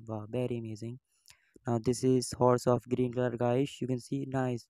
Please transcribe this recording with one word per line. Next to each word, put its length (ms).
Wow, 220
very 300
amazing. 400
Now 120
this 260
is 280
horse 340
of 220
green 260
color, 240
guys. 420
You 60
can 120
see, 300
nice, 420